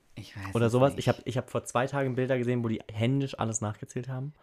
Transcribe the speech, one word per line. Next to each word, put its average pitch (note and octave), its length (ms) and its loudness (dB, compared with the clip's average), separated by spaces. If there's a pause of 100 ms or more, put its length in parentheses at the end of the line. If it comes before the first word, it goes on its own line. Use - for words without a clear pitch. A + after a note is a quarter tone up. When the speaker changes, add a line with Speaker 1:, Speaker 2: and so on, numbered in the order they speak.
(160)
Speaker 1:
Ich - 220 -16
weiß G2 180 -6
Speaker 2:
Oder A#2 120 4
Speaker 1:
es G#2+ 40 0
Speaker 2:
sowas. B2+ 240 6
Speaker 1:
nicht. F2+ 40 -6
Speaker 2:
Ich B2+ 100 2
hab, - 160 4
ich A#2+ 120 -4
hab - 120 -4
vor A#2 160 -4
zwei B2 220 0
Tagen C3+ 280 -2
Bilder B2+ 220 2
gesehen, A#2+ 260 2
wo A2+ 60 0
die A2 120 -2 (100)
händisch C3 460 0
alles A2+ 220 -2
nachgezählt B2 480 -6
haben, C3+ 360 -6